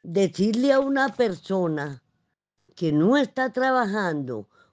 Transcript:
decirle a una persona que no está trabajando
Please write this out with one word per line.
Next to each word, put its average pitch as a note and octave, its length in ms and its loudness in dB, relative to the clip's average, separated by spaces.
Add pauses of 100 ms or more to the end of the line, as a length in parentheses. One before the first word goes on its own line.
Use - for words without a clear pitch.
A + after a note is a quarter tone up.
decirle G3+ 680 0
a C4+ 80 4
una C4+ 280 0
persona E3+ 920 -2 (720)
que D#3+ 180 -2
no F3 240 4
está C4 360 -2
trabajando F#3+ 960 -2 (240)